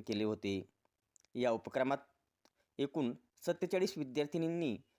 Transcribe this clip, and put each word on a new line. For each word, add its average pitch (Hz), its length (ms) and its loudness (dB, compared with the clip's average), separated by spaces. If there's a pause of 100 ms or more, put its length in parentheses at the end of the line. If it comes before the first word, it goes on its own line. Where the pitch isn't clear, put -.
केले 107 160 2
होते. 104 380 0 (720)
या 123 160 4
उपक्रमात 127 460 0 (840)
एकूण 139 340 0 (320)
सत्तेचाळीस 185 520 0
विद्यार्थिनींनी 151 800 0 (220)